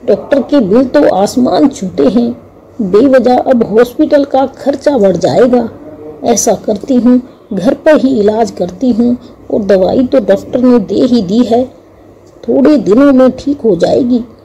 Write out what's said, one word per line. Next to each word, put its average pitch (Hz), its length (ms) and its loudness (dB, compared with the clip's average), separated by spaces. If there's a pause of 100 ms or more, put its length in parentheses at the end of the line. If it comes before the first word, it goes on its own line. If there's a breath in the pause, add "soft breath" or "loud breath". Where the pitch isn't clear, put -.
डॉक्टर 233 340 -2
के 285 180 0
बिल 226 280 2
तो 285 160 0 (120)
आसमान 247 540 0
छूते - 400 -4
हैं, 233 220 0 (500)
बेवजह 240 560 2
अब 247 260 0
हॉस्पिटल 262 640 0
का 269 200 -2 (120)
खर्चा 285 400 -2
बढ़ 196 200 2
जाएगा। 220 520 0 (540)
ऐसा 226 300 0 (120)
करती 214 300 -4
हूँ, 247 260 2 (320 loud breath)
घर 190 220 -2
पर 311 220 2
ही 262 120 0 (100)
इलाज 214 320 0
करती 190 400 -4
हूँ 233 240 0 (380 loud breath)
और 233 100 -2
दवाई 190 420 0
तो 262 140 0
डॉक्टर 196 400 -2
ने 247 200 4
दे 196 260 -4
ही 240 160 0
दी 202 220 -2
है, 226 200 0 (800)
थोड़े 269 340 2
दिनों 226 360 2
में 254 240 4
ठीक 285 240 -6
हो 214 140 0
जाएगी। 240 480 0 (220)